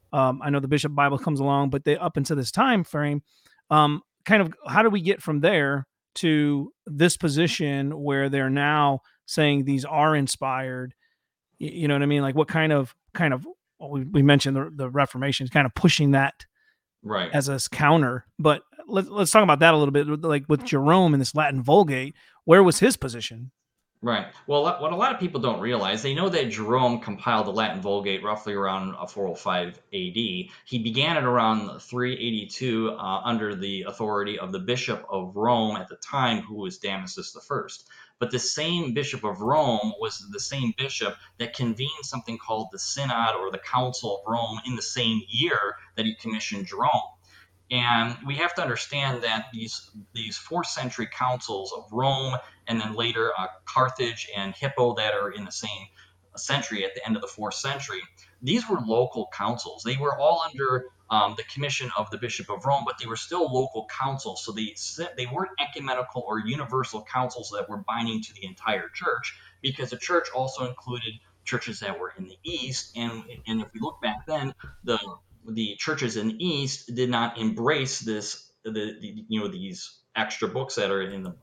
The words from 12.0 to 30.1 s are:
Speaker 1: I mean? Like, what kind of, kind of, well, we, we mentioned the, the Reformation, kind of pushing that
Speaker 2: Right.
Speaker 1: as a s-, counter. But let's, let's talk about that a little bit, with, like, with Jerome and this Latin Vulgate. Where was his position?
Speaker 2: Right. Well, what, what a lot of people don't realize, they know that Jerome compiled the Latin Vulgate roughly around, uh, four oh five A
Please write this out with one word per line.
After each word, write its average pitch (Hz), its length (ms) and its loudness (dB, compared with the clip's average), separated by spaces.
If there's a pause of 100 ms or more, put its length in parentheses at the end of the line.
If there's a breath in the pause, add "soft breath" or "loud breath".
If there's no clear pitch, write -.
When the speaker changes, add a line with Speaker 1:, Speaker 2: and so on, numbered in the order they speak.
Speaker 1:
I - 20 4
mean? 143 160 4
Like, 135 140 0
what 151 120 4
kind 160 240 2
of, 139 240 2 (180)
kind 156 200 2
of, 135 120 -4 (320)
well, 147 120 -14
we, 139 160 -4
we 156 160 4
mentioned 139 340 8
the, 147 180 -2
the 139 160 -6
Reformation, 135 600 0
kind 123 160 6
of 123 100 -2
pushing 151 360 6
that 135 340 2 (580)
Speaker 2:
Right. 98 300 -2
Speaker 1:
as 139 160 2
a 135 60 0
s-, 127 120 -4
counter. 143 580 4 (140)
But 151 240 4 (240)
let's, 190 220 0
let's 202 220 2
talk 214 120 6
about 151 160 6
that 165 140 10
a 156 40 8
little 143 140 4
bit, 143 160 4
with, 151 160 -2
like, 147 240 0
with 151 160 2
Jerome 165 500 6
and 139 60 6
this 131 160 0
Latin 143 260 2
Vulgate. 143 540 6 (300 soft breath)
Where 180 180 10
was 175 160 6
his 240 160 6
position? 120 560 -8 (500)
Speaker 2:
Right. 110 260 -2 (180 loud breath)
Well, 147 160 4
what, 156 200 0
what 156 100 0
a 175 40 -2
lot 240 200 2
of - 40 -10
people 165 220 -2
don't 113 180 0
realize, 107 440 0
they 135 100 -2
know 180 160 0
that 143 220 0
Jerome 117 480 2
compiled 107 480 -2
the 98 40 -4
Latin 101 300 -2
Vulgate 98 420 -2
roughly 107 300 -4
around, 95 400 -2
uh, - 140 -10
four 98 180 -6
oh 87 80 -4
five 90 480 -4 (120)
A 92 180 -6